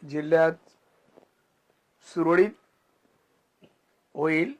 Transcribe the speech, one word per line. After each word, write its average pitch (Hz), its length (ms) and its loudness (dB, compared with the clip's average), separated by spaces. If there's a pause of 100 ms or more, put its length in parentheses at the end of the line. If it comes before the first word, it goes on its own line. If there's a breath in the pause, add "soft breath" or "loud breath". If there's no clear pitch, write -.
(100)
जिल्ह्यात 160 420 0 (1600)
सुरळीत 175 360 2 (1600)
होईल. 160 460 -2